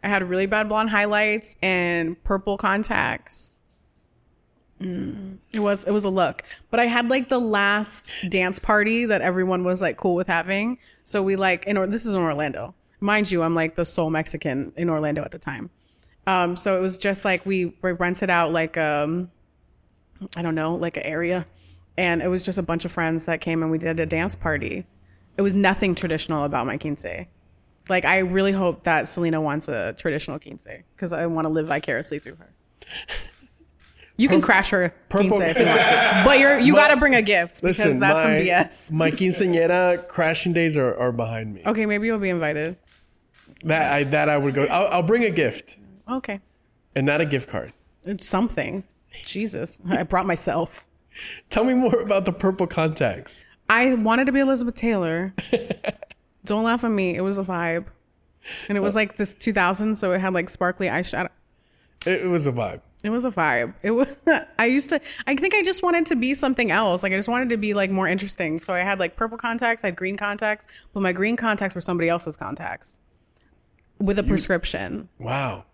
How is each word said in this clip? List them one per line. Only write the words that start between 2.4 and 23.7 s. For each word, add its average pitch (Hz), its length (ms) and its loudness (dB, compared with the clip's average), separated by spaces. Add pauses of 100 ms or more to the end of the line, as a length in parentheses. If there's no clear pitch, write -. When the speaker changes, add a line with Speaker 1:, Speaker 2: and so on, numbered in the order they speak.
Speaker 1:
contacts. - 1000 -4 (1200)
Mm, 190 560 -8 (140)
it 220 80 -4
was, 202 260 0
it 185 60 0
was 202 140 2
a 196 40 0
look, 185 340 0 (260)
but 226 120 2
I 240 60 4
had, 240 220 0
like, 262 200 0
the 262 100 2
last 208 720 0 (160)
dance 185 300 0
party 220 460 2
that 214 160 0
everyone 180 420 0
was, 180 180 0
like, 170 160 0
cool 180 180 0
with 180 120 -2
having. 196 500 -2 (280)
So 202 180 -2
we, 196 140 0
like, 185 280 0
in 202 120 0
Or-, 190 100 0
this 220 180 -2
is 220 80 -2
in 190 80 2
Orlando, 147 540 -4 (240)
mind 202 320 0
you. 175 100 2
I'm, 165 140 2
like, 160 200 0
the 170 100 -2
sole 160 240 -2
Mexican 156 680 -4
in 170 140 -2
Orlando 151 340 -2
at - 80 -10
the 165 80 -14
time. 135 300 -10 (580)
Um, 180 300 0
so 190 200 0
it 180 40 0
was 185 160 -2
just, 196 260 -2
like, 185 220 0
we, 185 360 -2
we 185 120 -2
rented 180 360 -2
out, 170 220 2
like, 160 260 -2
um, 156 540 0 (1040)
I 170 60 -8
don't 165 140 -2
know, 160 200 -2
like, 170 220 -6
an - 60 -8
area, 170 420 -2 (520)
and 170 240 0
it 165 60 -2
was 180 160 0
just 185 140 -4
a 190 60 -2
bunch 165 200 -2
of 175 80 -6
friends 165 360 -2
that 165 120 -2
came 165 240 -2
and 160 80 0